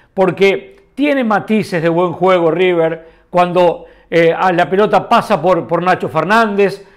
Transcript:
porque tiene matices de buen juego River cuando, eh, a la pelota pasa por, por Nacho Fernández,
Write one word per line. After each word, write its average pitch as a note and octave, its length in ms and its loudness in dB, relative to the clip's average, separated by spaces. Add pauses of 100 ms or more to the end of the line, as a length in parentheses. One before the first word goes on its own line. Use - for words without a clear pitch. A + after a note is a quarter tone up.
(140)
porque F#3+ 840 -2
tiene C#4 300 0
matices G#3+ 560 -2
de E3 80 0
buen F3 240 0
juego F3 360 2
River E3 600 0 (200)
cuando, F3 560 0 (240)
eh, E3 260 2
a F#3 180 0
la F3 160 0
pelota G3 400 0
pasa G#3+ 320 0
por, E3 260 0
por E3+ 160 -2
Nacho F3+ 240 -2
Fernández, G3 880 -2